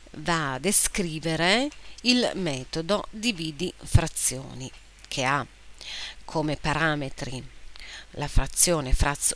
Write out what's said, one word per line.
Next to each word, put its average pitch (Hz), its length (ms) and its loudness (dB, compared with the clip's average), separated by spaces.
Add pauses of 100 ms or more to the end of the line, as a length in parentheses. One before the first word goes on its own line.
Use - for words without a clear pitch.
(180)
va 156 340 0
a 127 60 -2
descrivere 170 1120 2 (320)
il 240 320 4
metodo 165 720 -2
dividi 175 680 -4
frazioni, 127 960 0 (380)
che 135 160 -2
ha 135 200 2 (800)
come 151 340 -2
parametri 147 880 -2 (680)
la 143 180 -6
frazione 135 640 2
fraz - 440 4